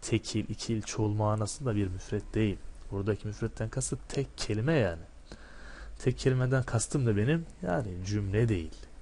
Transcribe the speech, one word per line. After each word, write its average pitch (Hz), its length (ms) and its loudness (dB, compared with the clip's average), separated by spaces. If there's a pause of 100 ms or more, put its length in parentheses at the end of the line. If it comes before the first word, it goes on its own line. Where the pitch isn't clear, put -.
tekil, - 460 0
ikil, 110 340 -2
çoğul 104 320 0
manasında 107 640 2
bir 101 120 4
müfret 92 460 -4
değil. 107 240 4 (320)
Buradaki 101 360 0
müfretten 110 420 -4
kasıt 127 300 -2 (100)
tek - 300 -2
kelime 110 340 2
yani. 92 300 2 (960)
Tek - 200 2
kelimeden 127 440 4
kastım 127 440 0
da 107 100 6
benim, 156 300 2 (160)
yani 107 440 -2
cümle 104 420 4
değil. 85 260 0 (280)